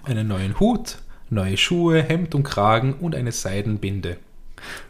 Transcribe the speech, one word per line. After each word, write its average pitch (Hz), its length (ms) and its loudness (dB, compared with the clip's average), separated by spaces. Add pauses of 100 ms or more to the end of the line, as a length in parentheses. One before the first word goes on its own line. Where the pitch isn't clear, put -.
einen 107 240 -2
neuen 95 320 -2
Hut, 220 380 2 (320)
neue 95 280 0
Schuhe, 170 460 4
Hemd 165 320 0
und 139 80 4
Kragen 117 500 4
und 165 220 -4
eine 120 160 -2
Seidenbinde. 98 880 -2 (720)